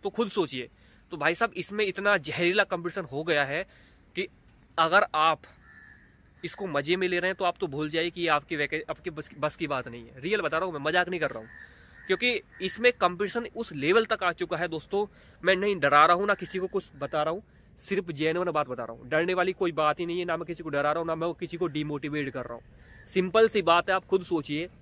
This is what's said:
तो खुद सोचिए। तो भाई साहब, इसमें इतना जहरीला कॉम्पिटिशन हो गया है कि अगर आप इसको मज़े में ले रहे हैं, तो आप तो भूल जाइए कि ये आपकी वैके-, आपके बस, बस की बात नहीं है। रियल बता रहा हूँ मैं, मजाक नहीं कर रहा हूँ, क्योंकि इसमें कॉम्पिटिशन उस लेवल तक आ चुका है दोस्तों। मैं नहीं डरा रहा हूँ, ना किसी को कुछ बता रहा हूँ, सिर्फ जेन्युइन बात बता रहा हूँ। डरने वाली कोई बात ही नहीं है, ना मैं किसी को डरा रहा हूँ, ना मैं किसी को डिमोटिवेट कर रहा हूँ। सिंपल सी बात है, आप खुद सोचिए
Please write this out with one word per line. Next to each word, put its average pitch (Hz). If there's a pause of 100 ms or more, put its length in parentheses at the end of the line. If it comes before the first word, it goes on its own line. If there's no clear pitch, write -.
तो 202
खुद 208
सोचिए। 135 (420)
तो 175
भाई 156
साहब, 226
इसमें 202
इतना 196
जहरीला 175
कॉम्पिटिशन 170
हो 143
गया 151
है 151 (520)
कि 190 (520)
अगर 165 (100)
आप 156 (1040)
इसको 196
मज़े 147
में 185
ले 175
रहे 180
हैं, 190
तो 196
आप 175
तो 185
भूल 151
जाइए 165
कि 170
ये 170
आपकी 151
वैके-, 151
आपके 156
बस, 151
बस 147
की 165
बात 135
नहीं 117
है। 127
रियल 196
बता 160
रहा 175
हूँ 180
मैं, 143
मजाक 170
नहीं 180
कर 151
रहा 113
हूँ, 110 (600)
क्योंकि 240 (200)
इसमें 220
कॉम्पिटिशन 190
उस 226
लेवल 170
तक 214
आ 180
चुका 170
है 170
दोस्तों। 180 (360)
मैं 185
नहीं 196
डरा 147
रहा 170
हूँ, 202
ना 208
किसी 185
को 185
कुछ 185
बता 143
रहा 160
हूँ, 202 (340)
सिर्फ 185
जेन्युइन 160
बात 151
बता 123
रहा 113
हूँ। 117
डरने 165
वाली 185
कोई 180
बात 151
ही 175
नहीं 170
है, 175
ना 165
मैं 165
किसी 170
को 160
डरा 143
रहा 165
हूँ, 165
ना 160
मैं 165
किसी 170
को 170
डिमोटिवेट 147
कर 123
रहा 120
हूँ। 117 (440)
सिंपल 190
सी 214
बात 170
है, 190
आप 185
खुद 190
सोचिए 156 (120)